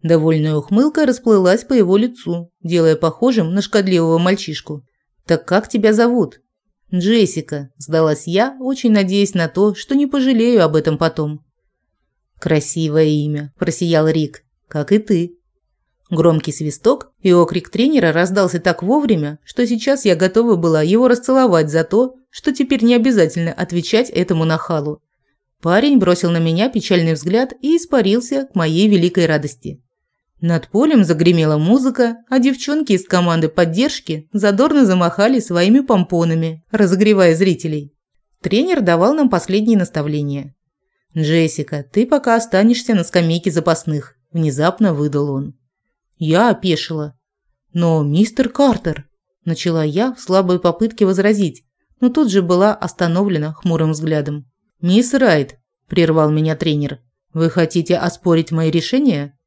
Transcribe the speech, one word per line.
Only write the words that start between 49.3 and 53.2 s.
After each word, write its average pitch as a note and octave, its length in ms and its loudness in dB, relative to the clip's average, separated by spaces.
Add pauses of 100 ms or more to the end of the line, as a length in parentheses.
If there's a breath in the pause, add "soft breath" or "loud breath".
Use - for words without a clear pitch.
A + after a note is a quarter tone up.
начала E3 380 -2
я G3 280 -2
в - 80 -14
слабой F3+ 400 0
попытке G3 460 0
возразить, G3 580 0 (340)
но B3 120 2
тут B3+ 200 0
же F#3+ 120 2
была F3+ 320 2
остановлена E3+ 800 -2